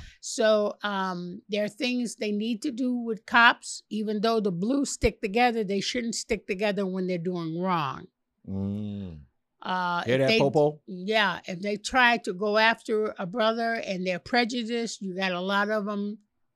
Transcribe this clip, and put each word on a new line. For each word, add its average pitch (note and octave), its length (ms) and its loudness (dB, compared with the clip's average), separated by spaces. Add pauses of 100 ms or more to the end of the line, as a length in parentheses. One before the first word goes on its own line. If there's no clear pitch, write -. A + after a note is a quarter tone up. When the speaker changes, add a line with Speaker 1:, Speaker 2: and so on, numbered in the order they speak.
(220)
Speaker 1:
So, G#3+ 640 2
um, F#3+ 640 -4
there G#3 160 0
are G#3 40 -4
things B3 460 -2
they G#3+ 160 -4
need G#3 320 -2
to D#4 80 -2
do B3+ 220 -2
with A#3 320 -4
cops. - 640 4
Even G#3+ 320 -2
though A3+ 180 4
the G3+ 120 2
blues A#3 400 0
stick - 300 0
together, A#3 420 2
they G3 180 -2
shouldn't A#3 340 -4
stick - 320 -6
together G3+ 380 0
when F#3 220 -2
they're F3+ 100 0
doing E3+ 420 -4
wrong. E3+ 480 -2 (420)
Speaker 2:
Mm. G2 720 -4 (420)
Speaker 1:
Uh, F3+ 420 -2
Speaker 2:
Hear A#2+ 120 2
Speaker 1:
if C3 60 4
Speaker 2:
that, C3 60 4
Speaker 1:
they C3+ 120 4
Speaker 2:
Popo? D3+ 480 2
Speaker 1:
Yeah, F#3 580 0
if F3+ 160 -8
they G3+ 160 -4
try A#3+ 400 4
to A3+ 160 -6
go G#3 240 0
after A3 600 2
a G#3 80 -6
brother A3+ 500 0
and F#3 300 -4
they're F3+ 140 -2
prejudiced, A#3 840 -2
you F#3 140 -6
got F#3+ 160 0
a F3 80 -2
lot G3+ 300 2
of G#3+ 180 0
'em G#3 300 -4 (380)